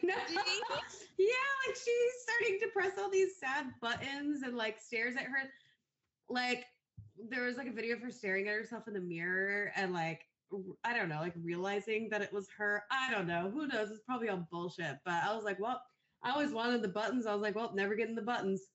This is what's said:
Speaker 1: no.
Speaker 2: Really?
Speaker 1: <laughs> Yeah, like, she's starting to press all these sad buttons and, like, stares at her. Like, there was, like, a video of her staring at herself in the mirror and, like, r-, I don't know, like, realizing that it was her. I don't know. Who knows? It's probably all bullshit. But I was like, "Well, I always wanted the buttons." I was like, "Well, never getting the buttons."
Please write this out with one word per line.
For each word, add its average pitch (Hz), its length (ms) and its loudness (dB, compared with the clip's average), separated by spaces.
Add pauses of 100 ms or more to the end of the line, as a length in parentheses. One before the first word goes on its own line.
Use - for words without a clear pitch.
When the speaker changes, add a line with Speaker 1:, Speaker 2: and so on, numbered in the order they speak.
Speaker 1:
no. 359 100 4 (160)
Speaker 2:
Really? 381 380 0
Speaker 1:
<laughs> - 500 -6
Yeah, 523 480 4
like, 494 100 -2
she's 480 360 4 (100)
starting 453 380 2
to 440 80 2
press 381 300 2
all 392 120 0
these 381 300 4
sad 277 260 0 (140)
buttons 277 640 -2
and, 247 120 -4
like, 220 220 -2
stares 240 380 0
at 254 80 -2
her. 269 260 -2 (800)
Like, 247 380 0 (640)
there 254 140 0
was, 247 120 0
like, 262 120 -4
a 254 40 -4
video 226 240 -2
of 214 60 -8
her 247 100 -6
staring 196 360 0
at 208 60 0
herself 226 320 -6
in 214 80 -6
the 196 60 -2
mirror 185 760 0
and, 190 180 2
like, 165 260 0 (320)
r-, 202 60 -2 (260)
I 233 100 2
don't 208 140 2
know, 151 120 -2
like, 170 220 -2
realizing 202 680 0
that 214 120 0
it 196 100 -4
was 196 140 -2 (120)
her. 208 320 0
I 262 200 0
don't 202 160 2
know. 170 240 2
Who 294 160 -2
knows? 220 240 0
It's 214 160 -12
probably 240 220 0
all 185 220 0
bullshit. 170 540 -4
But 170 200 0
I 202 100 2
was 220 100 -2
like, 196 160 -2
"Well, 247 200 -2 (440)
I 240 60 0
always 277 220 2
wanted 233 300 2
the 214 60 2
buttons." 220 380 0
I 214 60 2
was 208 100 2
like, 208 120 2
"Well, 226 200 -2
never 202 200 2
getting 226 200 0
the 226 80 -2
buttons." 196 380 0 (140)